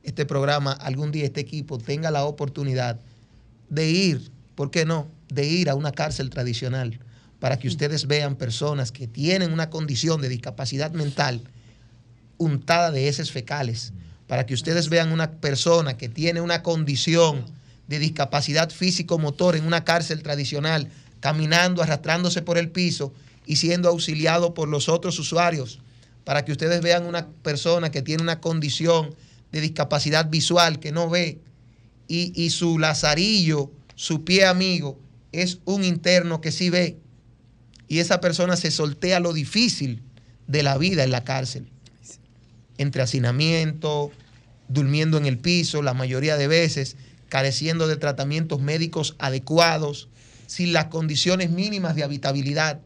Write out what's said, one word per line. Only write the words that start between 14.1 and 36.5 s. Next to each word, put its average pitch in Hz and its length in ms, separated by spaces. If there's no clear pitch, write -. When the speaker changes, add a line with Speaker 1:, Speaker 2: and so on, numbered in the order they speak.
Speaker 1:
para 127 180
que 127 80
ustedes 160 360
vean 165 220
una 160 200
persona 147 680
que 120 120
tiene 165 320
una 170 200
condición 156 840
de 147 120
discapacidad 151 680
físico-motor 170 840
en 156 100
una 165 180
cárcel 165 400
tradicional, 147 680
caminando, 165 640
arrastrándose 160 600
por 170 160
el 170 100
piso 165 440
y 151 100
siendo 175 320
auxiliado 165 640
por 156 140
los 147 220
otros 170 300
usuarios, 160 600
para 143 220
que 151 60
ustedes 165 300
vean 170 240
una 170 220
persona 165 640
que 147 100
tiene 156 220
una 165 180
condición 160 760
de 156 100
discapacidad 151 680
visual 165 500
que 156 120
no 165 180
ve 170 300
y, 175 280
y 170 140
su 165 300
lazarillo, 156 920
su 160 280
pie 185 220
amigo, 180 540
es 180 340
un 196 180
interno 170 580
que 156 100